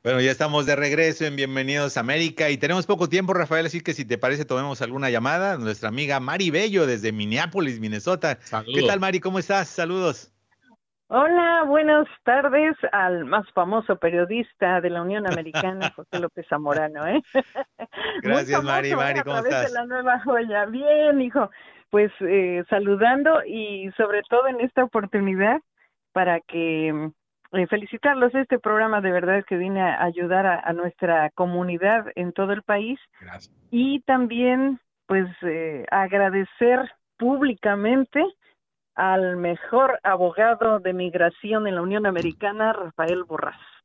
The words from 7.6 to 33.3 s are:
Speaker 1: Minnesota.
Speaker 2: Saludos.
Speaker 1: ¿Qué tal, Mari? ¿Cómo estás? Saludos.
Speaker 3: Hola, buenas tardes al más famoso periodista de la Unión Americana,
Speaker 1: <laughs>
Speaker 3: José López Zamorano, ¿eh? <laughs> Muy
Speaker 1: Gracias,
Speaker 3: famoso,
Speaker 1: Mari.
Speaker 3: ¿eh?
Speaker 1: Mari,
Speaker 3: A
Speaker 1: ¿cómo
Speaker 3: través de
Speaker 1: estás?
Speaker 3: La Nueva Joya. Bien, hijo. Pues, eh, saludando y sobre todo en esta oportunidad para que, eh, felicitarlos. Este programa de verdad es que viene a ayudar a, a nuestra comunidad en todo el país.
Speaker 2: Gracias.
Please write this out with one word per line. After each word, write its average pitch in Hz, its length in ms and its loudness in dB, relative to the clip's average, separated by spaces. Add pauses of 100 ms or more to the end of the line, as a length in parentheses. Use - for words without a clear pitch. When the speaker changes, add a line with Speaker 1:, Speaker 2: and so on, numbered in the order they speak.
Speaker 1:
Minnesota. 131 600 -4
Speaker 2:
Saludos. 113 380 -8
Speaker 1:
¿Qué 120 80 2
tal, 196 140 2
Mari? 185 180 0
¿Cómo 185 200 -2
estás? 196 280 0
Saludos. 175 640 -4 (760)
Speaker 3:
Hola, 339 580 4
buenas 302 400 4 (160)
tardes 285 540 2 (160)
al 180 320 2
más 185 280 0
famoso 196 440 0
periodista 180 840 0
de 175 100 -2
la 170 120 -4
Unión 196 260 -4
Americana, 165 640 -4
Speaker 1:
<laughs> - 60 -20
Speaker 3:
José 175 220 -10
López 170 280 -8
Zamorano, 151 580 -2
¿eh? 254 160 0 (120)
<laughs> - 0 -
Muy - 880 -6
Speaker 1:
Gracias, 220 360 0
Speaker 3:
famoso, 285 160 0
Speaker 1:
Mari. 139 180 0
Speaker 3:
¿eh? 139 40 2
Speaker 1:
Mari, 139 240 0
Speaker 3:
A 135 40 -4
Speaker 1:
¿cómo 143 180 -4
Speaker 3:
través 247 100 0
de 269 60 0
Speaker 1:
estás? 247 160 0
Speaker 3:
La 240 120 -4
Nueva 247 380 -2
Joya. 233 440 0
Bien, 294 540 2
hijo. 240 280 0 (400)
Pues, 208 200 4 (120)
eh, 180 480 2
saludando 220 760 2
y 202 520 -8
sobre 208 320 0
todo 254 180 4
en 247 140 -2
esta 254 200 0
oportunidad 202 800 0 (540)
para 175 260 2
que, 160 720 -2 (420)
eh, 180 160 0
felicitarlos. 247 680 0
Este 254 240 0
programa 214 420 2
de 190 100 0
verdad 180 280 2
es 196 80 -6
que 185 100 -2
viene 190 240 -2
a 170 220 0
ayudar 175 420 0
a, 175 140 2
a - 140 -4
nuestra 170 580 0
comunidad 180 760 0 (100)
en 175 160 -4
todo 196 220 -2
el 208 80 -6
país. 214 380 -2 (200)
Speaker 2:
Gracias. - 320 -20 (200)